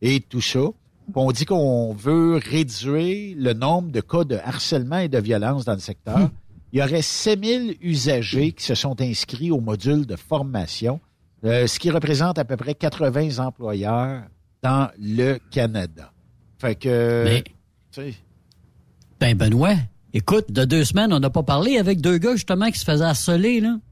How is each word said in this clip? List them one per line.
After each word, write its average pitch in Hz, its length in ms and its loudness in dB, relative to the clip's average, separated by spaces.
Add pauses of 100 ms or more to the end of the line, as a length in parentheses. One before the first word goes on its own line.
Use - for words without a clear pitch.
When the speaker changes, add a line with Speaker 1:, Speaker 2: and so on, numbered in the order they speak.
Speaker 1:
et 127 180 2
tout 123 220 -4
ça. - 180 0 (460)
Puis 196 100 -12
on 131 160 2
dit 127 140 -2
qu'on 127 480 2
veut 160 420 2
réduire 156 1040 -2
le 123 140 2
nombre 156 380 0
de 117 100 -2
cas 170 240 0
de 131 100 -2
harcèlement 131 640 -4
et 175 80 -2
de 135 120 0
violence 113 460 0
dans 113 80 0
le 98 60 -4
secteur. - 400 -6
Speaker 2:
Hmm. 180 100 4 (440)
Speaker 1:
Il 135 60 2
y 139 40 2
aurait 151 180 0
sept 214 380 -2
mille 226 420 -2
usagers 139 680 0
qui - 140 -12
se 123 100 0
sont - 260 -4
inscrits 127 500 -4
au 139 100 2
module 113 440 0
de 101 120 -6
formation, 131 840 -4 (460)
euh, 120 220 4
ce - 120 -4
qui 175 120 0
représente 156 480 0
à 135 60 -2
peu 123 120 -6
près 131 180 -6
quatre-vingts 147 640 -2
employeurs 120 840 -4 (400)
dans 131 260 2 (100)
le 117 400 0 (120)
Canada. 92 600 -4 (460)
Fait 117 180 -2
que, 120 500 0
Speaker 2:
Mais, 117 180 2
Speaker 1:
tu - 80 -18 (500)
sais. 139 120 -10 (1080)
Speaker 2:
ben, 117 160 4
Benoît, 127 380 4 (380)
écoute, 202 380 0
de 131 140 2
deux 151 180 4
semaines, 202 300 2
on 143 80 2
n'a 135 80 2
pas 160 140 0
parlé 180 340 2
avec 185 240 2
deux 175 160 4
gars, 226 160 2
justement, 196 380 0
qui - 80 -8
se - 60 -6
faisaient 156 200 2
harceler, 180 560 2
là. 226 160 2 (140)